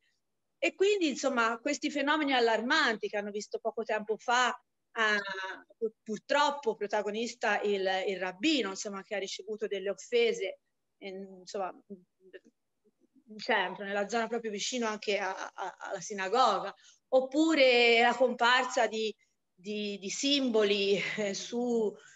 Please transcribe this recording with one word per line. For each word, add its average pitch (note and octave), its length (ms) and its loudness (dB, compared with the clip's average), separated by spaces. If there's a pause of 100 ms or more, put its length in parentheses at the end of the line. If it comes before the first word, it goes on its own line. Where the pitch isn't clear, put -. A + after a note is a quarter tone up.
(580)
E - 180 0
quindi, G4 320 4
insomma, A#3+ 520 0
questi D4 300 -2
fenomeni D4 440 0
allarmanti A#3 760 2
che G#3 100 -6
hanno G3+ 140 -6
visto G#3 280 -8
poco A3 240 -4
tempo G#3+ 340 -4
fa, A#3+ 360 2 (380)
eh, G#3+ 260 2 (600)
pur-, A3 160 -4 (100)
purtroppo A3+ 720 0
protagonista G#3+ 880 -2
il, G3 260 0 (200)
il F#3+ 120 -2
rabbino, G3 500 0
insomma, G3 320 -8
che G#3 140 -8
ha G3 40 -4
ricevuto G3 480 -8
delle G3 220 -4
offese, G3 680 0 (380)
eh, G3 100 -14
insomma, F#3+ 680 -10 (1600)
in G#3+ 80 -18
centro, G3 480 -4
nella G3+ 240 -4
zona A3+ 180 -2
proprio A3+ 240 -6
vicino A3+ 360 -4
anche G#3 300 -2
a, F#3+ 160 -4 (200)
a, - 260 -10
alla F#3+ 220 -10
sinagoga, G3 720 0 (360)
oppure C4 920 6
la A#3+ 140 4
comparsa B3 720 4
di, A3 280 -4 (380)
di, G#3 460 -6
di F#3+ 100 -10
simboli, G#3 920 2 (160)
eh, G3+ 160 -2
su, A#3 640 -2 (200)